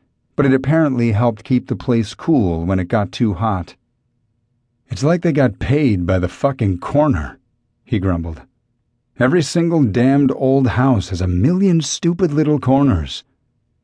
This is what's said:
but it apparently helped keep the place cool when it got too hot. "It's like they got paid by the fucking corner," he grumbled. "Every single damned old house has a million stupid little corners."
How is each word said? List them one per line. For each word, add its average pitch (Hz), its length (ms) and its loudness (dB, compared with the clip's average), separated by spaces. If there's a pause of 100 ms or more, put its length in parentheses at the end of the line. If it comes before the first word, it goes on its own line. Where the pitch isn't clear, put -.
(360)
but 139 100 0
it 135 80 2
apparently 135 600 0
helped 113 300 0
keep 127 240 -2
the 110 80 -4
place 117 380 -2
cool 92 500 0
when 92 160 0
it 90 80 -4
got 104 240 -2
too 110 220 0
hot. 92 420 -4 (1120)
"It's 98 160 -8
like 170 200 0
they 170 80 0
got 135 260 0
paid 120 480 0
by 92 140 0
the 87 80 0
fucking 117 500 -2
corner," 104 600 -2 (440)
he - 140 -2
grumbled. 85 460 -4 (760)
"Every 160 220 2
single 165 400 0
damned 131 540 2
old 131 320 2
house 127 420 0
has 90 120 -4
a 90 60 0
million 165 540 2
stupid 170 500 -2
little 147 280 0
corners." 131 640 0 (600)